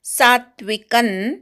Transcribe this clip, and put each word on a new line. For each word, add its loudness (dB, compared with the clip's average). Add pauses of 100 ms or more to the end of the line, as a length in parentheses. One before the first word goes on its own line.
सात्विकन. 0